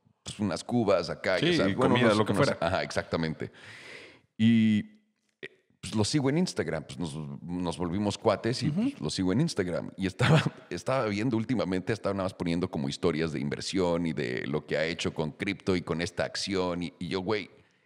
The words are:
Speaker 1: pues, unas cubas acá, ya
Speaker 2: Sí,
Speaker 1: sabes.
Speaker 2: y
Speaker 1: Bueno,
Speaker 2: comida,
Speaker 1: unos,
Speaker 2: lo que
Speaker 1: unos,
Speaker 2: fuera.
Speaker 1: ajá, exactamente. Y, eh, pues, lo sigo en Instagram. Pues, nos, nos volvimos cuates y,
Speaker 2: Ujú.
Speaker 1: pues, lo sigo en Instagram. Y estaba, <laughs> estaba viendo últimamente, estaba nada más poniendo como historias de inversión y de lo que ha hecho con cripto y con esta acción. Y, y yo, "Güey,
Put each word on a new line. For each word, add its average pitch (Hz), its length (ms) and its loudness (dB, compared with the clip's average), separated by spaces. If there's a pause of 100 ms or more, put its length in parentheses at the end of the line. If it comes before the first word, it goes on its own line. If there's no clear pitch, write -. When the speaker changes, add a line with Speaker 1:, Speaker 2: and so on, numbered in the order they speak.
(220)
Speaker 1:
pues, - 180 -14
unas 92 240 -2
cubas 95 460 2
acá, 92 280 0
ya 147 100 2
Speaker 2:
Sí, 175 100 4
Speaker 1:
sabes. 98 140 4
Speaker 2:
y - 20 0
Speaker 1:
Bueno, 127 180 4
Speaker 2:
comida, 123 140 6
Speaker 1:
unos, 104 100 6
Speaker 2:
lo 107 80 4
que 107 80 0
Speaker 1:
unos, 95 160 4
Speaker 2:
fuera. - 180 0
Speaker 1:
ajá, 85 160 0
exactamente. 82 720 -2 (840)
Y, 110 460 6 (560)
eh, - 80 -14 (320)
pues, - 140 -10
lo 107 100 2
sigo 135 260 0
en 147 80 2
Instagram. 82 460 -2
Pues, - 140 -14
nos, 82 160 -6 (280)
nos 87 340 -4
volvimos 90 420 -2
cuates 110 440 0
y, 120 60 0
Speaker 2:
Ujú. 160 220 0
Speaker 1:
pues, - 100 -10
lo 76 100 -4
sigo 92 220 0
en 113 100 2
Instagram. 90 540 -2
Y 98 100 -2
estaba, 127 360 4
<laughs> - 280 -4
estaba 131 360 -2
viendo 107 300 0
últimamente, 95 560 0
estaba 101 220 -2
nada 98 100 -2
más 92 100 -2
poniendo 87 360 0
como 69 180 -2
historias 78 440 0
de 69 80 -4
inversión 85 640 0
y 82 60 0
de 62 340 -4
lo 73 200 -4
que - 100 -2
ha 80 80 0
hecho 85 300 -2
con 78 180 -2
cripto 95 440 -2
y 87 60 -2
con 80 180 -4
esta 85 240 -2
acción. 90 580 -2
Y, 85 160 -6
y 87 100 -6
yo, 92 120 -2
"Güey, 101 300 -4 (360)